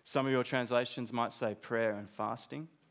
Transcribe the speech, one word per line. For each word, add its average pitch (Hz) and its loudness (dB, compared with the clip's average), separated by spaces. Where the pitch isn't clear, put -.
Some 135 2
of 135 2
your 127 4
translations 123 0
might 120 0
say 110 0
prayer 113 0
and 101 -6
fasting. 117 -6